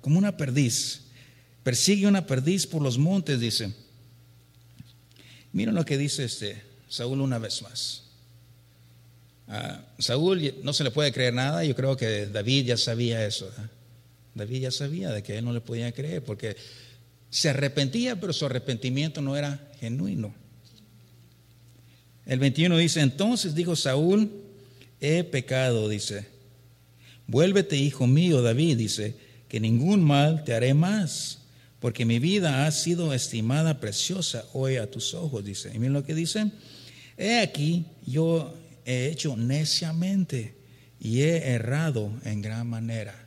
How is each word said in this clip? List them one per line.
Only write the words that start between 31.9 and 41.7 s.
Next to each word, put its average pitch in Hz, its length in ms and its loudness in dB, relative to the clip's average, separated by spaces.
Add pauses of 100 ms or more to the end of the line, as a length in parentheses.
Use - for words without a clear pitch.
mi 117 140 4
vida 156 460 2
ha 156 60 2
sido 165 420 0
estimada 131 680 0
preciosa 123 720 -4
hoy 135 240 0
a 107 120 -4
tus - 240 -6
ojos", 143 300 -6
dice. 98 300 -10
Y 113 60 -6
miren 131 140 0
lo 143 120 -2
que 156 100 -4
dice, 202 360 -2 (640)
"He 226 220 0
aquí, 165 460 0 (200)
yo 160 500 0 (300)
he 127 220 0
hecho 151 280 -4
neciamente 156 1200 -2 (440)
y 117 220 0
he 160 280 2
errado 120 640 0 (140)